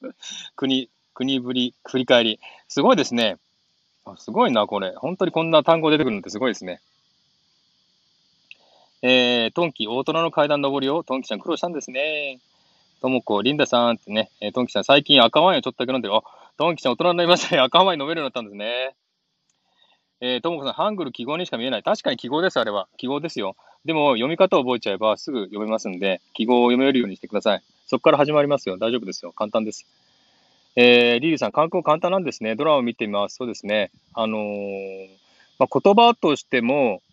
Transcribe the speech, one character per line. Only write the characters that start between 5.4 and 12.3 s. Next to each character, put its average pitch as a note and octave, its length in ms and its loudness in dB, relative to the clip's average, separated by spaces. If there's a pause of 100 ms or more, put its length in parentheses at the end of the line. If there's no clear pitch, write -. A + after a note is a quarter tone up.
ん E3 80 -4
な D#3 120 6
単 E3 180 2
語 D#3 100 2
出 D#3 60 4
て D3 80 0
く B2+ 40 -2
る A2 60 -2
の G2+ 60 -8
っ - 20 -14
て F2+ 60 -16
す G#2 100 -10
ご C3 80 -2
い A#2+ 40 0
で G#2 40 -4
す - 80 -16
ね。 F2+ 160 -10 (2250)
え B2 440 2
ー、 - 0 -
ト - 140 -2
ン D#3 60 -4
キ、 - 160 -8
大 B2 160 -4
人 D#3 100 -4
の E3 180 -2
階 D3 160 0
段 D3 140 0
登 C#3 220 -2
り C3+ 60 -2
を、 D#3 140 -2
ト C3 120 -6
ン C3+ 60 -6
キ - 60 -14
ち - 40 -8
ゃ A2 40 -6
ん G2+ 40 -6
苦 - 100 -12
労 D#3 80 -4
し - 40 -10
た F3 80 -6
ん F3 40 -10
で C#3+ 80 -6
す - 100 -14
ね。 C#3+ 480 -6 (640)